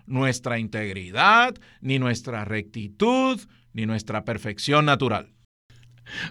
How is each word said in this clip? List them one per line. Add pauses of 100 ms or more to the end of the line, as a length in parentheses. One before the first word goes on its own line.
nuestra
integridad, (280)
ni
nuestra
rectitud, (340)
ni
nuestra
perfección
natural. (960)